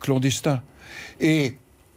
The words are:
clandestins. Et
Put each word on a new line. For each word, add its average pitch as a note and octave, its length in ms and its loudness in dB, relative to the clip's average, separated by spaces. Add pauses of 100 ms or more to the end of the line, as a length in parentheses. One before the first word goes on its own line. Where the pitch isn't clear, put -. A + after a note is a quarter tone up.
clandestins. C3 640 0 (580)
Et D#3 380 2 (380)